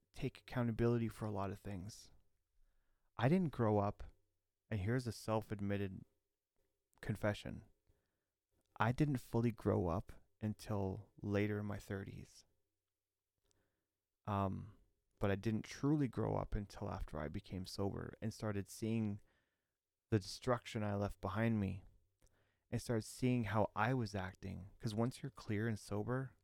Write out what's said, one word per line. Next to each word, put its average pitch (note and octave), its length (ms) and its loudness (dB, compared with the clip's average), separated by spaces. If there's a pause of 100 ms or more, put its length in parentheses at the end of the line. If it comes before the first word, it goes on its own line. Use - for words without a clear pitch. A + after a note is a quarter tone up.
(160)
take - 320 -4
accountability A#2 600 4
for G#2+ 200 -4
a G#2+ 40 -2
lot G2 200 -2
of G#2 80 -8
things. G2 500 -10 (1120)
I A#2+ 100 4
didn't F3 220 4
grow G#2+ 260 4
up, G2+ 280 0 (640)
and G#2+ 80 0
here's A#2+ 260 0
a A2+ 60 0
self-admitted G2+ 920 -2 (960)
confession. - 600 -4 (1160)
I A2+ 120 4
didn't D3 300 2
fully A#2 300 2
grow G2+ 360 2
up E2+ 260 0 (280)
until G2+ 600 -2 (200)
later G#2 380 2
in G#2 60 -4
my G2+ 100 -4
thirties. - 720 -10 (1800)
Um, G2 420 0 (520)
but G#2 100 2
I G2 60 4
didn't G#2+ 300 0
truly C#3+ 420 2
grow G#2+ 300 0
up G2+ 180 -2
until G2+ 340 -4
after F2+ 300 -6
I D2+ 80 -2
became F#2 380 -6
sober F2+ 560 -4
and A2 120 -2
started G2+ 360 -4
seeing A2 500 0 (920)
the A2 80 6
destruction - 600 -2
I G#2 140 2
left G2+ 240 0
behind G#2+ 400 2
me F#2+ 220 0 (880)
and A#2+ 100 -2
started A2 220 0
seeing B2 420 2
how G#2 300 4
I A2 180 2
was A2+ 220 0
acting. F#2 520 -6 (120)
'Cause G#2+ 160 -2
once A#2 260 0
you're C#3+ 100 -8
clear A2 360 -2
and A2 100 0
sober, A#2+ 540 -4 (120)